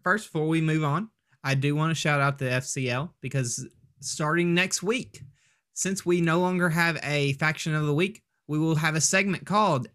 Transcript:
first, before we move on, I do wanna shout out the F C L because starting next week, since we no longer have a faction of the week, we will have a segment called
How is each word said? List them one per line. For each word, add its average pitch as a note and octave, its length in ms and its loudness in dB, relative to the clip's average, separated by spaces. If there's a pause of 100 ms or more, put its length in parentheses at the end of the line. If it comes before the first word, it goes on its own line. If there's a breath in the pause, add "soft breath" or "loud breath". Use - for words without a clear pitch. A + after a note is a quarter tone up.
first, G3+ 280 -2
before D#3 160 -2
we E3 140 2
move D#3 220 2
on, D#3 260 -2 (340)
I C#3 120 0
do C#3+ 200 0
wanna D#3+ 200 0
shout D3 260 0
out C#3 160 2
the C3 140 -2
F B2+ 120 0
C B2+ 260 -4
L C3 320 -4
because C3 460 -4 (320)
starting E3+ 540 0
next F#3 280 0
week, G#3+ 400 -4 (520 soft breath)
since F#3+ 320 -4
we F3 160 2
no E3 180 2
longer F3+ 300 2
have E3 340 0
a C#3+ 300 0
faction D#3 420 -2
of D3+ 100 0
the D3 80 0
week, F3+ 280 0 (260)
we D3+ 100 -2
will D#3+ 180 2
have D#3 200 2
a D3+ 60 0
segment F#3+ 440 0
called F3+ 500 2